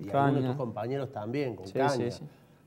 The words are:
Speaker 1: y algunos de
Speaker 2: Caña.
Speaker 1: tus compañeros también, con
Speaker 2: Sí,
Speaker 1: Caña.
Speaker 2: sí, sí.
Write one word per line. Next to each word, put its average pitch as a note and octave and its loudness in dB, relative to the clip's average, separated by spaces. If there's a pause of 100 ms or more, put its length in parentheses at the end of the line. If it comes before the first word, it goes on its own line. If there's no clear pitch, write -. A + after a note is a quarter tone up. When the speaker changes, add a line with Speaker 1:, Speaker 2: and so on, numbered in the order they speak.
Speaker 1:
y F2 -8
algunos C#3 6
de C#3+ 4
Speaker 2:
Caña. C3 2
Speaker 1:
tus B2 -2
compañeros A#2+ -4
también, A#2+ -2
con F#2 -12
Speaker 2:
Sí, F#2+ -8
Speaker 1:
Caña. C#3 4
Speaker 2:
sí, A#2+ 2
sí. G2 -8 (420)